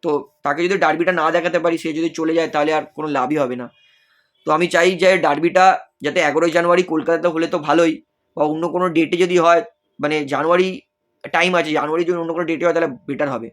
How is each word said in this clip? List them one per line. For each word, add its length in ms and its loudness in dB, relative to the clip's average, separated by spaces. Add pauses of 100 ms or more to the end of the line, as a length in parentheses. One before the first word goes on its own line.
তো 60 -2 (340)
তাকে 200 -2
যদি 200 0
ডার্বিটা 360 2
না 120 0
দেখাতে 280 0
পারি, 180 0
সে 160 -6
যদি 240 -2
চলে 180 -2
যায়, 160 0
তাহলে 220 0
আর 100 -2 (100)
কোনো 140 -8
লাভই 320 -2
হবে 160 -2
না। 120 -12 (800)
তো 40 -6
আমি 160 2
চাই 220 4 (120)
যে 80 6 (160)
ডার্বিটা 400 2 (360)
যাতে 180 -2
এগারোই 320 2
জানুয়ারি 320 2
কলকাতাতে 440 -2
হলে 200 -2
তো 120 -4
ভালোই, 340 2 (440)
বা 80 0
অন্য 240 -4
কোনো 200 -2
ডেটে 280 0
যদি 200 2
হয়, 240 4 (380)
মানে 160 -2 (100)
জানুয়ারি 440 0 (540)
টাইম 320 0
আছে, 160 0
জানুয়ারি 340 -2
যদি 140 -2
অন্য 140 -6
কোনো 160 -4
ডেটে 160 -4
হয় 100 2
তাহলে 160 -2 (140)
বেটার 260 -4
হবে। 220 -8